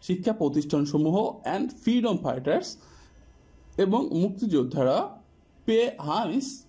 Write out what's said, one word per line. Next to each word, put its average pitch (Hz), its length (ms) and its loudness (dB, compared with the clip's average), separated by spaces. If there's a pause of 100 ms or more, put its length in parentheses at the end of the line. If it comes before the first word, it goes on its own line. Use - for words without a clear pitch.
শিক্ষা 185 300 0
প্রতিষ্ঠানসমূহ 151 1120 0
and 185 240 -2 (140)
ফ্রিডম 226 340 2
ফাইটার্স 143 600 -2 (1000)
এবং 196 360 2
মুক্তিযোদ্ধারা 165 1040 0 (480)
pay 226 200 4 (120)
homage 208 520 -2 (180)